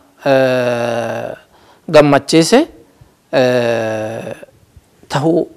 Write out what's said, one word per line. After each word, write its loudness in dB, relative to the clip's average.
eh, -2
gammachiise, 4
eh, -2
tahuu -2